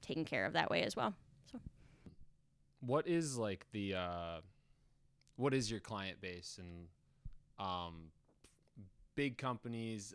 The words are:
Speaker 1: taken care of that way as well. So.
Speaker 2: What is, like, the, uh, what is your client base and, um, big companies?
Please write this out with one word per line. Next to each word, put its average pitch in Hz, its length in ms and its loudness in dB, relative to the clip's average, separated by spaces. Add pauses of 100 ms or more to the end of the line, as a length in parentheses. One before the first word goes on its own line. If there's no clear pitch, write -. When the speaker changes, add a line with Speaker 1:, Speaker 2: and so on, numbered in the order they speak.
Speaker 1:
taken 160 240 0
care 107 200 2
of - 80 0
that 160 180 4
way 170 120 6
as - 120 0
well. 214 180 2 (380)
So. 247 80 -10 (1200)
Speaker 2:
What 135 260 4
is, 165 300 4
like, 104 340 0
the, 98 240 2
uh, 87 460 -2 (920)
what 131 180 2
is 123 180 2
your 110 80 -2
client 98 420 -4
base 90 380 -6
and, 85 280 -10 (720)
um, 87 500 -2 (1080)
big 143 220 0
companies? 113 760 -2